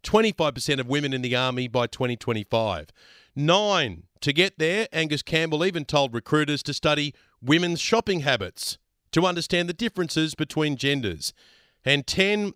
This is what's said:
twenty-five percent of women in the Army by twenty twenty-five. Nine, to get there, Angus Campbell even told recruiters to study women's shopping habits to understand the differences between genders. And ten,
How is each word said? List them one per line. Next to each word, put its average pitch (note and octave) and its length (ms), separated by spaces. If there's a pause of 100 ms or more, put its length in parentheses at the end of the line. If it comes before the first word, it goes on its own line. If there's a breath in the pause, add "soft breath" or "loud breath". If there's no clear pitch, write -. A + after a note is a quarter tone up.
twenty-five G3+ 500
percent C3+ 260
of B2 60
women C#3+ 260
in B2+ 100
the B2 120
Army B2+ 320
by A#2+ 220
twenty B2 280
twenty-five. G#2+ 720 (440 soft breath)
Nine, D#3 680 (160)
to D3 120
get F3+ 260
there, F3+ 340
Angus D3+ 300
Campbell D#3+ 420
even E3+ 200
told C#3 300
recruiters D3 500
to C#3 100
study D3 400 (280 soft breath)
women's E3+ 380
shopping G#3 400
habits A#2+ 580 (320)
to F3 160
understand F3 420
the F3+ 40
differences E3 640
between D3+ 400
genders. A#2 560 (520 soft breath)
And C#3 220
ten, G3+ 500